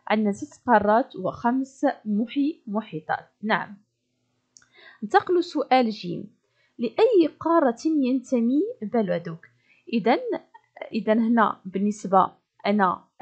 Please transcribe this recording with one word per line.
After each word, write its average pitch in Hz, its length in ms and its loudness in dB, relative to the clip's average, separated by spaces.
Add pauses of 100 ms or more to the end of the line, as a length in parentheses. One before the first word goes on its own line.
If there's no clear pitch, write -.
عندنا 214 260 0
ست - 340 -12
قارات 214 500 2
وخمس 262 720 -4 (180)
محي-، 233 640 -2
محيطات. 196 640 -8 (140)
نعم. 202 340 -4 (1300)
انتقلوا 359 380 2
سؤال 254 500 0
جيم. 185 440 -10 (440)
لأي 370 480 4 (140)
قارة 311 460 2
ينتمي 262 760 0 (200)
بلدك؟ 175 680 -4 (420)
إذا، 233 260 2 (760)
إذا 214 200 -2
هنا 226 520 2
بالنسبة 190 680 0 (360)
أنا، 202 380 0 (180)